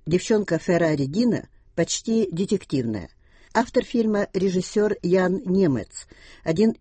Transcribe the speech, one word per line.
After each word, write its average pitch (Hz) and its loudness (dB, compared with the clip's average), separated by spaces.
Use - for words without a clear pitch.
«Девчонка 180 0
Феррари 160 0
Дина» 196 -2
почти 226 -2
детективная. 135 -4
Автор 240 0
фильма — 214 0
режиссер 196 0
Ян 185 2
Немец, 180 0
один 190 2